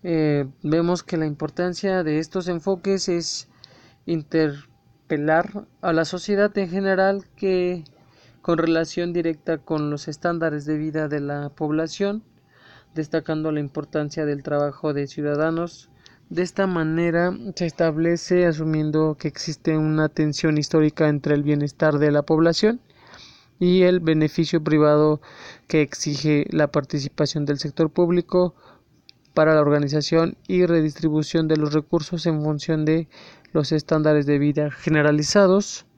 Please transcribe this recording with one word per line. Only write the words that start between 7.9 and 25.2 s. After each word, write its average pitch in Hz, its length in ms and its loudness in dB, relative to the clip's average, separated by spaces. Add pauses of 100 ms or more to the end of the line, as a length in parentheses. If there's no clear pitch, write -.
con 165 180 0
relación 165 540 0
directa 165 460 -4
con 151 320 -4
los 147 180 -6
estándares 160 560 -4
de 151 140 -2
vida 156 300 -4
de 147 120 -4
la 143 300 -6
población, 160 720 -4 (720)
destacando 156 560 -4
la 151 100 -2
importancia 147 640 -6
del 143 180 -4
trabajo 147 500 -2
de 143 140 -4
ciudadanos. 156 840 -4 (420)
De 165 80 -4
esta 190 260 -2
manera 170 680 0 (180)
se 175 120 -4
establece 165 800 0
asumiendo 156 720 0
que 151 100 -6
existe 156 480 -4
una 156 320 2
tensión 151 480 0
histórica 151 540 2
entre 147 240 0
el 143 80 0
bienestar 147 560 0
de 147 120 4
la 147 120 2
población 165 580 2 (800)
y 180 240 4
el 180 180 4
beneficio 156 640 0
privado 151 560 4 (480)